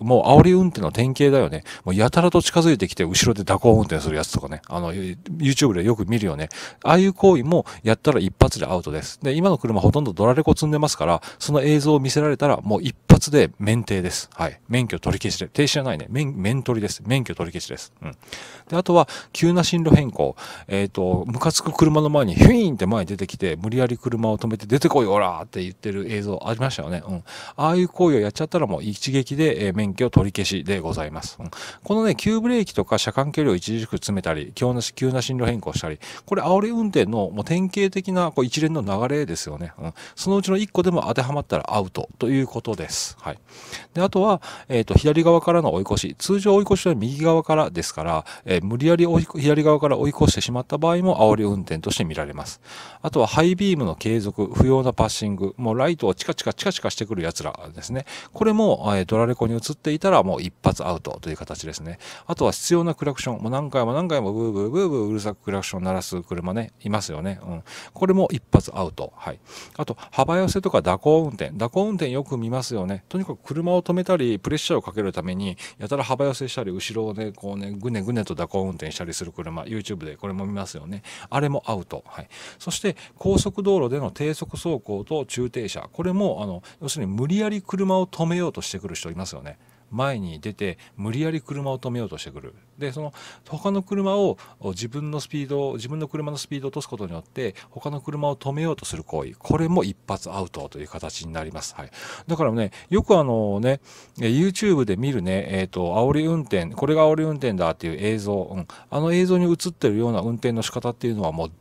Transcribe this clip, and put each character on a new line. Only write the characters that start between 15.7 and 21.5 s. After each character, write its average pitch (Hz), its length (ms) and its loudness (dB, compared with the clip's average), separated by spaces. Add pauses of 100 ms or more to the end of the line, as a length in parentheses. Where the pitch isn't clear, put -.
ゃ 139 40 -4
な 127 100 -2
い 78 60 -4
ね。 - 100 -12
免-、 135 260 -2
免 117 280 0
取 120 160 0
り - 20 -2
で 101 100 -2
す。 - 140 -12
免 127 180 2
許 92 120 -6
取 85 160 -4
り - 20 -18
消 85 80 -8
し - 60 -12
で - 100 -10
す。 - 240 -16
う - 60 -12
ん。 - 40 -10 (580)
で、 165 60 -4
あ 180 60 2
と 175 140 4
は、 165 120 8 (260)
急 170 200 4
な 175 100 4
進 170 200 2
路 156 120 6
変 143 140 4
更。 71 260 0 (320)
え 98 180 0
っ 95 40 -4
と、 92 380 0
ム 117 100 -4
カ 160 140 2